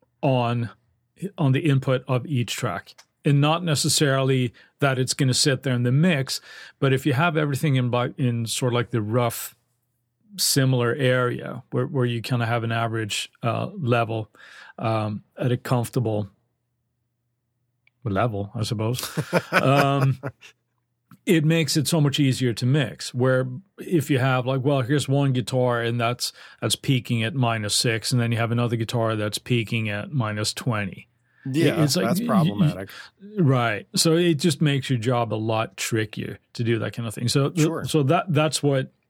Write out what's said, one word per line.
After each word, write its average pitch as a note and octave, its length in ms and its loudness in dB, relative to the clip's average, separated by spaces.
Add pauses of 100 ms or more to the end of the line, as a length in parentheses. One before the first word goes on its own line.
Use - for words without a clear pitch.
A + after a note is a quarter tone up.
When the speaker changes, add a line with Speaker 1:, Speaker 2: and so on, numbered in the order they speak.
(220)
Speaker 1:
on, A#2+ 480 0 (680)
on C#3 140 2
the C3+ 80 2 (100)
input C3 380 0
of B2+ 180 -2
each B2 300 -2
track. - 400 -8 (280)
And C#3+ 160 4
not D#3+ 240 2
necessarily C3+ 880 2 (280)
that C3+ 180 2
it's B2+ 160 -2
gonna C3 220 2
sit C#3 260 2
there C3 140 -2
in A#2+ 80 0
the B2 80 2
mix, C#3+ 500 2 (380)
but C3+ 120 4
if C3 140 0
you D3 80 2
have D#3 240 2
everything C#3+ 380 0
in B2 160 2
bi-, A#2+ 260 -2
in A#2 300 -2
sort A#2+ 260 -2
of - 20 2
like A#2+ 140 0
the A#2 120 0
rough, A#2 520 -2 (840)
similar C3 580 2
area B2+ 760 0
where, B2 160 -2
where B2+ 200 0
you A#2 160 -2
kinda A#2+ 260 0
have A#2 160 0
an A2+ 80 -2
average, A2+ 600 -4 (120)
uh, A#2 240 0 (120)
level, A#2 520 0 (480)
um, G#2+ 440 -2 (140)
at B2+ 140 0
a A#2+ 60 0
comfortable A2+ 720 -2 (1700)
level, G2+ 520 -2
I A2 80 -4
suppose, A2 380 -2 (320)
Speaker 2:
<laughs> - 180 0
Speaker 1:
um, C#3 680 2 (1080)
it D#3+ 200 4
makes D#3+ 320 2
it C3 100 0
so E3 140 2
much C#3+ 180 0
easier B2+ 340 2
to B2 120 -4
mix. B2+ 480 -2
Where B2+ 340 2 (300)
if D3+ 320 -2
you C#3+ 80 2
have B2+ 300 2
like, C3 160 -2
well, C#3 180 2
here's C3+ 260 0
one C#3 260 2
guitar B2 480 0
and A#2 200 -2
that's, A#2+ 320 -2 (260)
that's A#2 160 -2
peaking A#2+ 480 0
at A2+ 120 -2
minus A2+ 400 0
six, A2+ 360 0
and B2 80 2
then A#2 120 0
you A2 80 0
have A2+ 120 0
another A#2+ 240 0
guitar A2+ 400 -2
that's G#2+ 220 -4
peaking A2 520 -2
at G#2 220 -6
minus G#2+ 420 -2
twenty. G#2 540 -4 (360)
Speaker 2:
Yeah, D3+ 400 2
Speaker 1:
It's C#3 120 0
like F#3 100 0
Speaker 2:
that's F3+ 140 0
Speaker 1:
y-, A#3+ 80 -4
y-, B3 80 0
Speaker 2:
problematic. E3 540 2 (500)
Speaker 1:
right. A#2+ 560 2
So E3 200 4
it F3 200 4
just E3 260 0
makes C#3 300 0
your B2 80 0
job A#2 340 0
a - 20 -4
lot A2 400 -2
trickier - 640 -4 (160)
to A#2+ 100 -4
do A#2 160 2
that A2+ 140 -6
kind A#2 140 -8
of G#2 80 -8
thing. A#2+ 140 -2
So C#3 200 2
th-, D#3+ 160 2
Speaker 2:
Sure. E3 200 -2
Speaker 1:
so D3 180 2
that, E3 280 2
that's D3+ 300 0
what C3+ 300 0 (180)